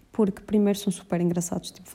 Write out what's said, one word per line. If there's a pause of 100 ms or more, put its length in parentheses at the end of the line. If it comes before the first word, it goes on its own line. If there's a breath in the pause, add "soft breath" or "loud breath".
(100)
Porque
primeiro
são
super
engraçados.
Tipo,